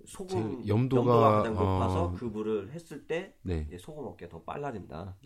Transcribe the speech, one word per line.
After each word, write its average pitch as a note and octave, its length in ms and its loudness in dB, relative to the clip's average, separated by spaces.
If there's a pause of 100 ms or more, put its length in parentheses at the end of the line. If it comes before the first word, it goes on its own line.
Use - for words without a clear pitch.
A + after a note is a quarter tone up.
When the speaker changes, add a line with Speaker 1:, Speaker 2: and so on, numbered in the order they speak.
Speaker 1:
소금 F#3 200 -12
Speaker 2:
제일 A2+ 400 -2
염도가, B2 360 4
Speaker 1:
염도가 A#2 340 8
가장 G#2+ 160 2
높아서 F#2 560 2
Speaker 2:
아. - 40 -4
Speaker 1:
그 F#2 120 -8
물을 G#2+ 460 -4
했을 E3 340 -12
때 F3 380 -6
Speaker 2:
네. D#2+ 240 -2
Speaker 1:
이제 F2 100 -12
소금 D3+ 300 -12
얻기가 F2 220 -14
더 E2 120 -14
빨라진다. F#2+ 720 -8 (100)